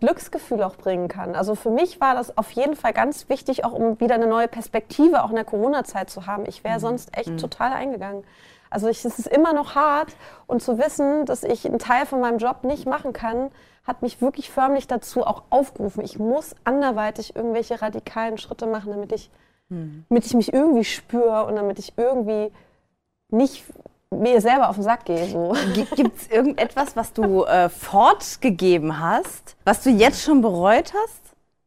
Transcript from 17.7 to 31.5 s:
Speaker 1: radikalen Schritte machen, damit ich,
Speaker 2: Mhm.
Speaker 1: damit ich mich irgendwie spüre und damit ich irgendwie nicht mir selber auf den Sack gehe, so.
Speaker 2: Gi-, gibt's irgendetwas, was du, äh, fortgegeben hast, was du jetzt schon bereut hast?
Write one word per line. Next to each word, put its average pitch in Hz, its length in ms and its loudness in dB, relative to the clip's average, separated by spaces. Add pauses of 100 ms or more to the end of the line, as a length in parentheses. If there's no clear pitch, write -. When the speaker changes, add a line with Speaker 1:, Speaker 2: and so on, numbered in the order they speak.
Speaker 1:
radikalen 220 560 -6
Schritte - 300 -10
machen, 214 240 -4
damit 208 220 -8
ich, 214 180 -6 (400)
Speaker 2:
Mhm. 160 400 -10
Speaker 1:
damit 233 160 4
ich - 80 -2
mich 226 180 2
irgendwie 262 320 4
spüre 226 600 0
und 214 100 -4
damit 202 220 -2
ich - 180 -16
irgendwie 220 540 0 (800)
nicht 262 340 2 (460)
mir 220 300 4
selber 240 300 4
auf 190 60 -4
den 202 80 -4
Sack 233 200 0
gehe, 170 220 -2
so. 175 280 -2 (200)
Speaker 2:
Gi-, 226 200 0
gibt's - 340 0
irgendetwas, 262 680 0
was 226 160 -4
du, 196 320 2
äh, 175 240 4
fortgegeben 180 1300 2
hast, 208 640 -4
was 208 180 4
du 269 80 4
jetzt 233 320 6
schon 294 180 6
bereut 208 540 4
hast? 427 260 -4 (460)